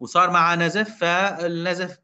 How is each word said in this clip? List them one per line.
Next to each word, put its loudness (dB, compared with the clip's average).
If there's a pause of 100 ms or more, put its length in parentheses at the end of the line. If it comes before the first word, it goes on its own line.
وصار 2
معاه 2
نزف، -2
فالنزف -2